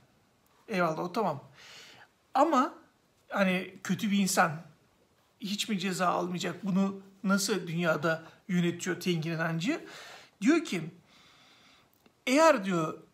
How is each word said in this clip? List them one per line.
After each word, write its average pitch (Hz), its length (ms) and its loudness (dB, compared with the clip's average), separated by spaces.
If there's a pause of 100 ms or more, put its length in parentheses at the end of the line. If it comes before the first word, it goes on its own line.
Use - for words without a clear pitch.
(680)
Eyvallah, 175 300 0
o 175 140 -6
tamam. 175 320 -2 (880)
Ama 294 400 4 (540)
hani 185 460 0 (100)
kötü 202 260 -2
bir 202 80 2
insan 175 440 2 (800)
hiç 202 280 -6
mi 208 100 -2
ceza 180 280 -2
almayacak? 175 580 -2
Bunu 196 360 0 (240)
nasıl 196 420 0
dünyada 160 580 0 (240)
yönetiyor 175 520 0
Tengri 165 280 -2
inancı? 165 560 -2 (560)
Diyor 302 240 4
ki, 175 180 -6 (1400)
eğer 277 380 6
diyor 170 340 -2 (160)